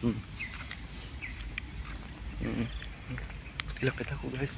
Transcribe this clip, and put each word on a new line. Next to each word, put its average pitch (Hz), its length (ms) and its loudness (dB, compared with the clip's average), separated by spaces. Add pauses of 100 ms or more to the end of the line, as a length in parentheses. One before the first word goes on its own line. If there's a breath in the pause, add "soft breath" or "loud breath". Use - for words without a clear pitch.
Hmm. 117 160 8 (2250)
Hmm. 117 220 4 (1120)
Hilang 127 160 6
kereta 139 240 2
aku, 135 160 0
guys. 139 220 4